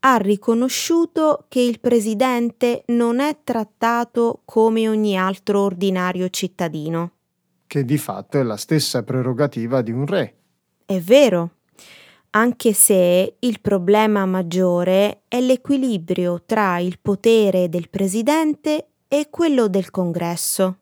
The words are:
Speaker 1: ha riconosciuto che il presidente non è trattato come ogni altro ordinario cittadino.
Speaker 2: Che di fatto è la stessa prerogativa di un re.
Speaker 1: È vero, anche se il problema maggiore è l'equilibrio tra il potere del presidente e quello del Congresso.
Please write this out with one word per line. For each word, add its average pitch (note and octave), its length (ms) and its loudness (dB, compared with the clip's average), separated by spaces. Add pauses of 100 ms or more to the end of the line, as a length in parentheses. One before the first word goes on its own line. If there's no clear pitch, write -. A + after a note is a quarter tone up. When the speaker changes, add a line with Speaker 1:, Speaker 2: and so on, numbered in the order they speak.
Speaker 1:
ha C4 100 4
riconosciuto B3+ 1300 0
che B3+ 120 -2
il A#3+ 200 0
presidente A#3+ 1080 0
non A#3 320 0
è D4 220 -2
trattato A#3 1000 -2
come A3+ 440 2
ogni G#3+ 280 0
altro F#3+ 460 0
ordinario F#3 680 -2
cittadino. E3 840 -6 (540)
Speaker 2:
Che C#3+ 180 -2
di C#3+ 140 0
fatto G2+ 400 -6
è C3+ 40 2
la A2+ 140 -2
stessa C#3 460 -2
prerogativa B2+ 800 -2
di A2+ 120 -4
un C3 140 -4
re. D#3 300 -4 (480)
Speaker 1:
È F#3+ 160 -4
vero, F#3 520 4 (800)
anche A#3 420 2
se F#3 640 2
il A#3+ 220 -2
problema G3+ 680 2
maggiore F#3 1000 0
è B3 120 -2
l'equilibrio A3+ 1040 -2
tra G3 340 0
il F3+ 220 -6
potere G3 680 2
del E3 200 -6
presidente D4 1000 -2 (200)
e C#4 220 -2
quello C#4 380 0
del F#3 220 -2
Congresso. F3 920 -4